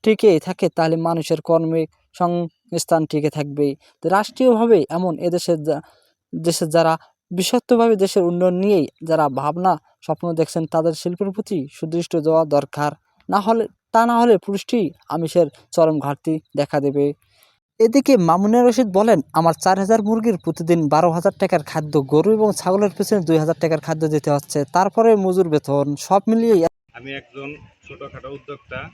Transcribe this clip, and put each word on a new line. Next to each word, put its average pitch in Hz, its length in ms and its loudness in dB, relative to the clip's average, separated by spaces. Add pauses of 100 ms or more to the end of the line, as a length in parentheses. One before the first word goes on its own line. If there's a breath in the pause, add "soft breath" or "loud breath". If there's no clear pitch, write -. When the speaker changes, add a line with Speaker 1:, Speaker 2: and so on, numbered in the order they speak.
Speaker 1:
টিকে 220 360 4
থাকে, 180 300 -6
তাহলে 160 260 0
মানুষের 165 460 -2
কর্মে 165 400 0 (340)
সংস্থান 175 880 -2
টিকে 151 240 -2
থাকবে। 147 380 -4 (280 soft breath)
তো - 140 -12
রাষ্ট্রীয়ভাবে 226 680 2 (120)
এমন 175 300 -2
এদেশের 175 440 -2
যা-, 151 180 -4 (520 soft breath)
দেশের 165 360 -4
যারা 160 240 2 (380 soft breath)
বিশ্বস্তভাবে 226 640 0
দেশের 190 280 0
উন্নয়ন 175 300 0
নিয়েই 185 340 0 (160)
যারা 160 260 0
ভাবনা 156 440 -2 (280)
স্বপ্ন 160 320 -8
দেখছেন, 160 320 -4
তাদের 160 280 -2
শিল্পের 180 380 -6
প্রতি 196 260 -8 (140)
সুদৃষ্ট 165 440 -6
দেওয়া 160 300 2
দরকার। 147 460 -2 (380)
না 196 100 0
হলে, 220 240 -2 (280)
তা 226 140 4
না 240 140 0
হলে 233 180 4
পুষ্টি 202 440 -4 (280)
আমিষের 160 380 0 (240 soft breath)
চরম 160 280 2
ঘাটতি 143 340 -6 (240)
দেখা 147 220 -4
দেবে। 143 260 -2 (720)
এদিকে 247 380 4
মামুনা 190 440 2
রশিদ 240 260 2
বলেন, 196 320 2 (140)
"আমার 165 200 2
চার 190 260 0
হাজার 220 240 2
মুরগির 220 340 2
প্রতিদিন 170 420 0 (100)
বারো 160 220 4
হাজার 175 280 0
টাকার 175 240 0
খাদ্য, 151 380 -8
গরু 151 300 2
এবং 214 200 2
ছাগলের 196 380 0
পেছনে 202 320 -2
দুই 160 160 2
হাজার 156 220 0
টাকার 160 200 -2
খাদ্য 160 280 -6
দিতে 151 240 -2
হচ্ছে, 143 340 -4
তারপরে 202 500 0
মজুর 185 340 0
বেতন, 143 360 0 (140)
সব 196 280 0
মিলিয়ে।" 220 400 2 (260)
Speaker 2:
আমি 123 200 -18
একজন 139 360 -16 (320)
ছোটখাটো 135 500 -18
উদ্যোক্তা। 139 480 -16 (140)